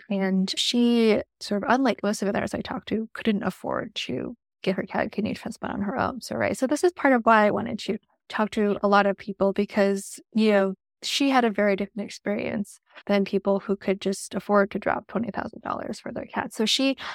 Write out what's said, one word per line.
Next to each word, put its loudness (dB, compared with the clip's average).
and 0
she 4
sort -4
of, 2
unlike 2
most 0
of -2
the 0
others -2
I -4
talked -8
to, -4
couldn't 0
afford -4
to -6
get -2
her -4
cat -4
a -6
kidney -4
transplant -10
on -6
her -4
own. -2
So, -8
right. 0
So -2
this 0
is 4
part 2
of 2
why 6
I 4
wanted -4
to -4
talk -2
to 0
a 4
lot 4
of 0
people, -2
because, 0
you 6
know, 4
she 2
had 4
a 4
very 2
different -4
experience -6
than 4
people 0
who -4
could -2
just -4
afford 2
to -4
drop -2
twenty -4
thousand -8
dollars -6
for -12
their -8
cat. -6
So -2
she, 0